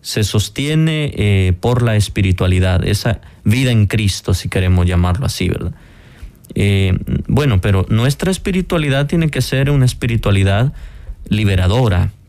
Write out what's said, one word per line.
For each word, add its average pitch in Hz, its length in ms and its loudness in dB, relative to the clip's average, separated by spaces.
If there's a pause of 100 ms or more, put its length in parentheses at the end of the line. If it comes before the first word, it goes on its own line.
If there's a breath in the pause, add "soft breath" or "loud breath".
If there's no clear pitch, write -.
se - 200 -4
sostiene, 151 880 -2
eh, 98 460 2
por 120 240 0
la 113 120 2
espiritualidad, 92 920 2
esa 104 340 -2 (220 loud breath)
vida 127 260 2
en 113 160 4
Cristo, 101 480 -2
si 90 160 -4
queremos 92 380 2
llamarlo 90 400 0
así, - 200 -4
¿verdad? - 260 -4 (800 loud breath)
Eh, 98 420 2 (300)
bueno, 135 340 2
pero 95 260 2
nuestra 135 440 0
espiritualidad 175 760 -2
tiene 160 240 0
que 135 120 -4
ser 135 280 0
una 139 160 2
espiritualidad 107 880 0 (560 loud breath)
liberadora 98 800 2 (200)